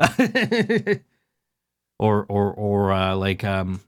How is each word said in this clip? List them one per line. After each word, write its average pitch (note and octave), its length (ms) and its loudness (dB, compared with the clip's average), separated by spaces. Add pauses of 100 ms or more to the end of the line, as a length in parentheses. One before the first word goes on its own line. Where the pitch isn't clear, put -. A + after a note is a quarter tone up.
<laughs> A3 1040 0 (960)
Or, G#2 280 2
or, G2+ 260 0
or, G2+ 380 0
uh, F#2+ 240 0
like, F#2+ 280 -2
um, F#2+ 440 -4